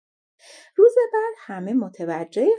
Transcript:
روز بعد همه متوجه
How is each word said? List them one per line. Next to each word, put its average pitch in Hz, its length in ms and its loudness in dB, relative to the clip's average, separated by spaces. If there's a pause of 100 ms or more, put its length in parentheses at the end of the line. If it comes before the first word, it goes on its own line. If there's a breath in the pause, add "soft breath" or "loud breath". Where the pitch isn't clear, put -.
(760 loud breath)
روز 453 180 6 (180)
بعد 440 260 -4
همه 190 340 -12
متوجه 185 760 -4 (100)